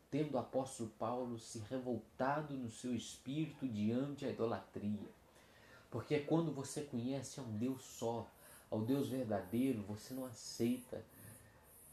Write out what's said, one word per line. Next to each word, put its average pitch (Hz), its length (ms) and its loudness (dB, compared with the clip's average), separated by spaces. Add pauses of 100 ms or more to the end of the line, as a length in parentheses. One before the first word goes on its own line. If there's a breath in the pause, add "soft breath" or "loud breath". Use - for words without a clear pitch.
(100)
tendo 147 240 2
o 127 40 2
apóstolo 120 600 0
Paulo 120 400 0
se - 200 -10 (120)
revoltado 131 840 0
no 123 160 -4
seu 123 240 -2
espírito 139 720 -2
diante 123 560 2
da 123 60 0
idolatria. 104 880 -2 (720 loud breath)
Porque - 240 0
é 147 60 4
quando 156 300 4
você 135 320 -4
conhece 135 580 -2
a - 20 -6
um 110 160 -4
Deus 127 240 0
só, 117 440 -2 (440 loud breath)
ao - 120 2
Deus 131 260 4
verdadeiro, 117 760 2
você 101 320 -6
não 131 100 -4
aceita - 800 0 (920 loud breath)